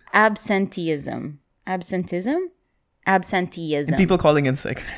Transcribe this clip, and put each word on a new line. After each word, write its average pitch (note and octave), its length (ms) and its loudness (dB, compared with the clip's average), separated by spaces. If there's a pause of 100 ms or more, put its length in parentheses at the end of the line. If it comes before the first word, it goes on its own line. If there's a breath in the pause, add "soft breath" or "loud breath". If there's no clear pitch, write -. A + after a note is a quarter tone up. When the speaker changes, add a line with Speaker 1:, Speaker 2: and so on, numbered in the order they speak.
(140)
Speaker 1:
Absenteeism. E3 1300 0 (260)
Absenteeism? F#3 840 -4 (560)
Absenteeism. E3+ 840 0
Speaker 2:
And C#3 60 -2
people F3+ 200 6
calling D3+ 260 4
in C3 100 2
sick. - 280 -6 (140)